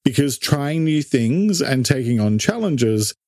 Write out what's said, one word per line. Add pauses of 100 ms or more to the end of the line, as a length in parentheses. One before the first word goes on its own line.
Because
trying
new
things
and
taking
on
challenges (160)